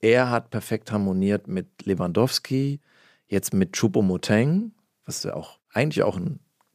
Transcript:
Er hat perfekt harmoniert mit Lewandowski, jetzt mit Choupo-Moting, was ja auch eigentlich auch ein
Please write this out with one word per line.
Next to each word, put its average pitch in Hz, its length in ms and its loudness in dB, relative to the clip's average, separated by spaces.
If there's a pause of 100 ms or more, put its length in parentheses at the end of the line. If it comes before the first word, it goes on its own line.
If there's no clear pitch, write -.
Er 123 300 4
hat 117 200 -2
perfekt - 400 -6
harmoniert 98 560 0
mit 92 380 -8
Lewandowski, 117 960 0 (460)
jetzt - 280 -2
mit 95 220 2
Choupo-Moting, 113 960 2 (320)
was - 180 -10
ja - 120 -6
auch - 240 -12 (140)
eigentlich 135 300 0
auch 104 140 0
ein - 240 -6 (340)